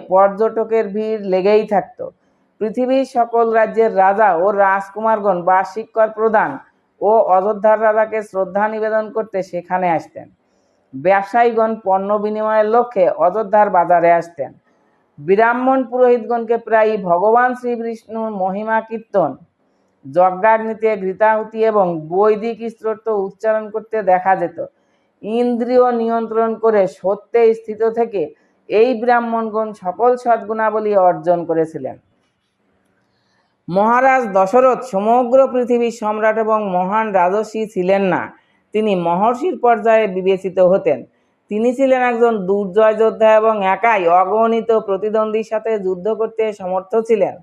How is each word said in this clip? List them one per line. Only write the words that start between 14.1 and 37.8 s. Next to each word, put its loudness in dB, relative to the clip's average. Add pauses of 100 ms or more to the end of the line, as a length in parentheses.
আসতেন। -4 (680)
ব্রাহ্মণ 2
পুরোহিতগণকে 0
প্রায়ই 0
ভগবান 2
শ্রীবিষ্ণুর -8 (100)
মহিমা -2
কীর্তন, -4 (760)
যজ্ঞাগ্নিতে 0
ঘৃতাহুতি -2
এবং 2 (220)
বৈদিক 0 (120)
স্তোত্র -8 (140)
উচ্চারণ -4
করতে -8
দেখা 2
যেত। -6 (640)
ইন্দ্রিয় 0
নিয়ন্ত্রণ -2 (100)
করে 2 (120)
সত্যে -2 (140)
স্থিত -8 (160)
থেকে -2 (460)
এই 2
ব্রাহ্মণগণ -2
সকল -2
সদ্গুণাবলী -2
অর্জন 2
করেছিলেন। -4 (1700)
মহারাজ 2 (100)
দশরথ 2 (100)
সমগ্র 2 (100)
পৃথিবীর -2
সম্রাট 0
এবং 0 (120)
মহান -2
রাজর্ষি 0
ছিলেন 0